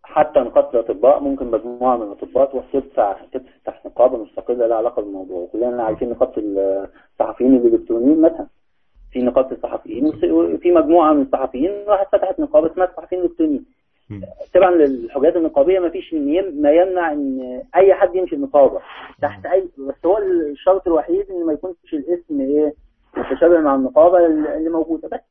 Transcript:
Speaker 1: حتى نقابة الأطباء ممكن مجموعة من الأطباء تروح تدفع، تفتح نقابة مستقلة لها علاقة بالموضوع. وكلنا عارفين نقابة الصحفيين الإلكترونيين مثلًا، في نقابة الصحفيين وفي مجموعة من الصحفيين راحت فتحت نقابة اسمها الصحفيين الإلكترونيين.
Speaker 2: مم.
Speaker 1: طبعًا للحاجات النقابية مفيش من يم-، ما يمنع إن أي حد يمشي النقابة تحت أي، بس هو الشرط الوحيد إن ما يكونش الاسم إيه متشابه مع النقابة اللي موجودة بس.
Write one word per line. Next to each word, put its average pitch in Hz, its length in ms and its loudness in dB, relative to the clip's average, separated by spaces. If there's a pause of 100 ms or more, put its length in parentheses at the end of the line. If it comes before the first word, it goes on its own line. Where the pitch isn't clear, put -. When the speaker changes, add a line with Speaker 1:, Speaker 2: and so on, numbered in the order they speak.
Speaker 1:
حتى 151 380 0
نقابة 123 400 0
الأطباء 117 420 2
ممكن 135 280 -6
مجموعة 120 460 -2
من 113 60 -6
الأطباء 101 500 -2
تروح 127 200 -8
تدفع، 120 440 -2 (160)
تفتح - 540 -14
نقابة 117 380 0
مستقلة 123 420 -4
لها 113 100 0
علاقة 113 260 -4
بالموضوع. 95 360 -12
وكلنا 120 440 -4
عارفين 110 280 -4
نقابة 120 260 -2
الصحفيين 104 1200 -2
الإلكترونيين 120 640 2
مثلًا، - 240 2 (680)
في 131 60 -6
نقابة 127 380 0
الصحفيين - 500 -6
وفي 311 640 0
مجموعة 165 420 4
من - 100 2
الصحفيين 135 480 -4 (180)
راحت 196 240 2
فتحت 190 280 -2
نقابة 202 320 2
اسمها 185 140 0
الصحفيين - 340 -8
الإلكترونيين. 156 440 -2 (460)
Speaker 2:
مم. 101 100 -12 (340)
Speaker 1:
طبعًا 180 160 6
للحاجات 143 680 2
النقابية 180 440 2
مفيش 170 340 -6
من 143 140 -2
يم-، 160 340 -2
ما 143 80 4
يمنع 175 420 2
إن 135 280 -6 (360)
أي 190 180 6
حد 180 200 0
يمشي 185 200 -4
النقابة 139 460 2 (420)
تحت 101 240 -8
أي، 180 220 -2 (200)
بس - 180 -8
هو 196 120 2 (340)
الشرط 185 340 0
الوحيد 175 440 0
إن 185 160 -6
ما 320 60 -2
يكونش - 240 -8 (160)
الاسم 156 480 -6
إيه 147 320 0 (440)
متشابه 165 440 2
مع 143 140 2
النقابة 151 440 4 (380)
اللي 160 140 -4
موجودة 165 380 -4
بس. 240 120 -10 (100)